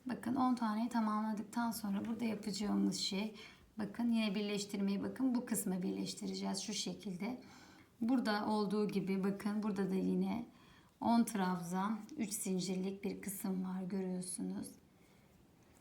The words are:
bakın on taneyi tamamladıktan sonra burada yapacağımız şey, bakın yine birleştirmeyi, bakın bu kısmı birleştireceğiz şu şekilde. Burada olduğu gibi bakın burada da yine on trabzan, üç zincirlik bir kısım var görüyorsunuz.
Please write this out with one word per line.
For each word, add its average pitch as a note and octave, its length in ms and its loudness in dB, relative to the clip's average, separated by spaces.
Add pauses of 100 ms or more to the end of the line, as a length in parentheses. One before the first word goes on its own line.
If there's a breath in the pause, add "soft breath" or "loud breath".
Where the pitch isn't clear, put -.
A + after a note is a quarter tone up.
bakın B3 300 -2
on B3+ 200 4
taneyi A3+ 340 0
tamamladıktan A3 840 0
sonra G#3 340 -2
burada A#3 200 -2
yapacağımız G3+ 760 0
şey, G#3+ 360 -2 (440 loud breath)
bakın A#3 320 0
yine A3 240 2
birleştirmeyi, G3+ 680 0
bakın B3 320 2
bu A#3+ 100 0
kısmı F#3+ 360 0
birleştireceğiz F#3+ 800 -2
şu - 140 -4
şekilde. G3 680 -4 (600 loud breath)
Burada G#3+ 440 4
olduğu G#3 420 4
gibi F#3+ 360 2
bakın G3+ 400 0
burada G3 280 0
da F#3+ 40 2
yine F#3+ 500 2 (560 loud breath)
on A#3 220 6
trabzan, F#3 760 0 (180)
üç G#3 160 -4
zincirlik F#3 720 -2
bir F#3+ 180 -2
kısım F#3+ 420 -2
var F#3 180 -2
görüyorsunuz. F#3 840 -4 (1120 soft breath)